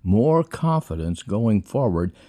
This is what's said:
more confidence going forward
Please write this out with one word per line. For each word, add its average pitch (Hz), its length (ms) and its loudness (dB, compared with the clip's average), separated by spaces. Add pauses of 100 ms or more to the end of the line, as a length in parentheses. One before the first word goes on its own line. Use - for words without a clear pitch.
more 127 400 2
confidence 87 800 -4
going 107 400 0
forward 90 520 -2 (140)